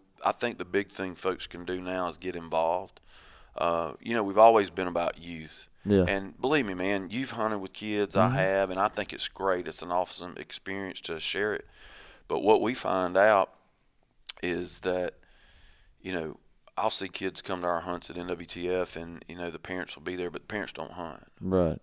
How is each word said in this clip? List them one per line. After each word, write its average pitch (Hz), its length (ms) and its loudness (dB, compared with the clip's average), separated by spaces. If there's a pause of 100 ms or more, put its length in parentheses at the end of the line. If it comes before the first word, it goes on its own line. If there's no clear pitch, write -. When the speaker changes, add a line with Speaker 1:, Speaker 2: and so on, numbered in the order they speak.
(240)
Speaker 1:
I 98 60 4
think - 280 -4
the 95 60 -8
big 98 280 0
thing 92 240 -8
folks - 320 -4
can 87 160 -12
do 90 160 -4
now 90 280 -4
is 82 100 -8
get 87 180 -8
involved. 82 640 -2 (560)
Uh, 82 440 0
you 113 140 -4
know, 113 80 2
we've 98 160 2
always 110 320 10
been 90 160 -4
about 85 320 -2
youth. 82 480 -14 (180)
Speaker 2:
Yeah. 98 220 6
Speaker 1:
And 98 340 -4
believe 135 260 2
me, 95 80 -4
man, 95 360 -2
you've 120 220 -6
hunted 110 260 -2
with 95 140 -10
kids, 104 440 -2
I 95 120 8
Speaker 2:
Mm-hmm. 127 80 2
Speaker 1:
have, 95 340 2
and 92 80 -4
I 101 80 4
think 104 260 -4
it's - 140 -6
great. 92 400 -2
It's 78 160 -10
an 87 80 -10
awesome 90 460 -4
experience - 680 -10
to 80 160 -6
share 101 340 -2
it. - 140 -6 (640)
But 82 160 -2
what 104 180 8
we 120 120 0
find 92 420 0
out 101 360 6 (880)
is 87 400 -2
that, 90 340 -2 (840)
you 95 120 -8
know, 80 260 -6 (360)
I'll 107 160 0
see 98 180 -2
kids 95 340 -6
come 92 180 -6
to 87 60 -4
our 85 160 0
hunts 87 260 -6
at 82 80 -12
N 87 120 -6
W 87 180 -6
T 87 240 -6
F 90 260 -2
and, 85 320 -12
you 85 80 -14
know, 87 140 -8
the 80 80 -12
parents 90 360 -8
will 71 100 -16
be 90 120 -6
there, 90 140 -6
but 78 120 -10
the - 40 -20
parents 104 260 -8
don't - 200 -10
hunt. 82 300 -12 (160)
Speaker 2:
Right. 92 440 2